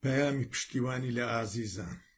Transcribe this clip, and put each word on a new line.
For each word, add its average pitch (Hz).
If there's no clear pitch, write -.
پەیامی 135
پشتیوانی 127
لە 120
ئازیزان. 107